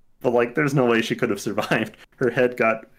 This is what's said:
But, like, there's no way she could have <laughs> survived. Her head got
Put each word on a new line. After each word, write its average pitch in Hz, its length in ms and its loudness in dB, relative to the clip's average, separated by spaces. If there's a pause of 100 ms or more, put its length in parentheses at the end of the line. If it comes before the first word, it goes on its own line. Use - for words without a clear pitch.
(200)
But, 127 140 0
like, 120 220 2
there's 147 180 0
no 135 120 4
way 117 160 4
she 113 140 -4
could 117 140 -2
have 101 120 -2
<laughs> 113 80 -6
survived. 107 460 -2 (220)
Her 123 140 0
head 123 260 0
got 113 300 0 (120)